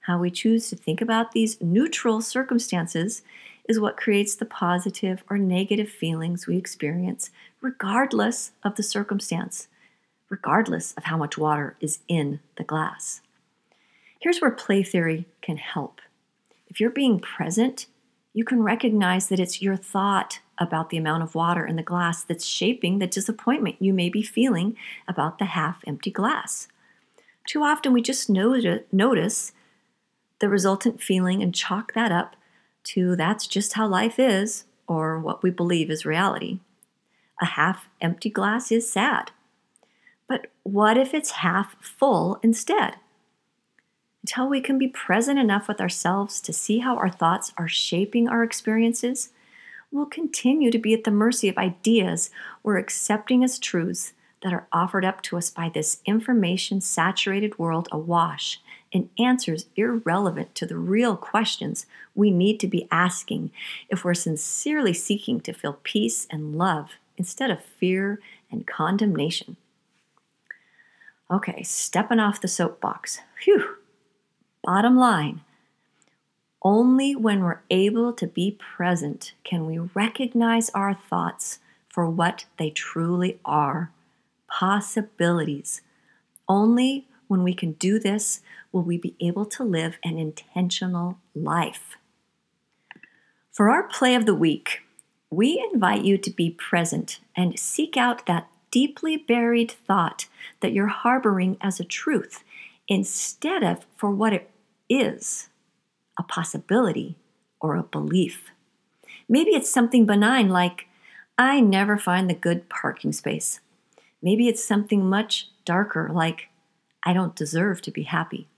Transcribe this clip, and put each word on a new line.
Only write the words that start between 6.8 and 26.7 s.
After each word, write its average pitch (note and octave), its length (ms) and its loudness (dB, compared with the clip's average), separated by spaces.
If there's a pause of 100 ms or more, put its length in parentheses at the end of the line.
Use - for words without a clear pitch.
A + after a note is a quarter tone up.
regardless A#3 920 -2 (100)
of G#3 120 -2
the - 80 -4
circumstance, G3 840 -4 (600)
regardless F3 680 -2
of - 100 -12
how D#3+ 120 -4
much D3 220 -4
water D3+ 420 0
is D3+ 280 -4
in D3 320 -2 (160)
the - 80 -8
glass. - 580 -6 (1000)
Here's E4+ 200 0
where C#4 100 4
play G3 320 0
theory E3 440 0 (140)
can D#3 160 -6
help. - 440 -10 (680)
If F#3 100 -16
you're A3+ 120 2
being B3 280 2
present, A3 680 -2 (460)
you A3 120 -2
can A#3 180 2
recognize G3+ 680 2
that F#3 120 2
it's F3+ 220 -2
your F#3+ 140 0
thought G3 640 -2 (180)
about E3 320 -2
the E3 80 -4
amount D#3+ 240 0
of D#3+ 120 -8
water E3 320 0
in E3 100 -4
the D#3+ 60 -4
glass E3+ 400 -2
that's - 220 -6
shaping F#3+ 540 0
the G3 80 -2
disappointment A3 760 -2
you G3 140 4
may F3 160 2
be G#3+ 120 -2
feeling A3 540 0 (320)
about D#3+ 300 -2
the G3 80 -2
half-empty E3+ 640 -6
glass. - 580 -4 (800)